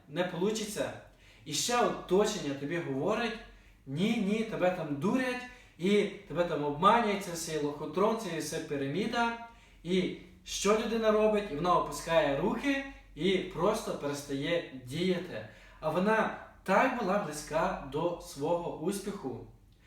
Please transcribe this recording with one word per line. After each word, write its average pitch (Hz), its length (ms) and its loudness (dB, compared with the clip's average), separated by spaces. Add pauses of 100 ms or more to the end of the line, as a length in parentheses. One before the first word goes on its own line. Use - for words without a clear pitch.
не 160 140 -2
получиться». 190 680 -2 (540)
І 147 80 -8
ще 240 240 0
оточення 180 760 2
тобі 143 240 -4
говорить: 170 600 -2 (500)
«Ні, 196 400 0
ні, 220 160 2
тебе 165 280 0
там 156 240 -4
дурять, 247 460 0 (360)
і 196 260 4
тебе - 400 -4
там 160 200 0
обманюється, 185 680 4
це 160 220 -6
є 151 60 -2
лохотрон, 156 580 0
це 165 180 -6
є 156 40 -2
все 151 180 -4
піраміда». 233 880 -2 (360)
І 175 340 0 (280)
що 208 340 2
людина 220 320 2
робить? 214 400 4
І 143 40 -6
вона 180 200 4
опускає 160 640 2
руки 269 440 0 (300)
і 180 220 2
просто 185 560 0
перестає 143 800 -2 (140)
діяти. 156 600 -2 (320)
А 156 100 -2
вона 202 480 2 (260)
так 233 360 4
була 196 180 2
близька 156 720 -2
до 165 300 -2
свого 151 560 -2
успіху. 147 720 -6 (400)